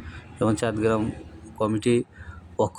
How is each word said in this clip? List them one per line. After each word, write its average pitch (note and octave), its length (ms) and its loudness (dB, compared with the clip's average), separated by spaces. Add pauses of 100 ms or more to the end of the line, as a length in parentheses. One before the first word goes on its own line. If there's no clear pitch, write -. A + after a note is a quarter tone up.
(380)
এবং A2 180 4
চাঁদগ্রাম A2 460 2 (540)
কমিটি A2 380 2 (640)
পক্ষ - 220 0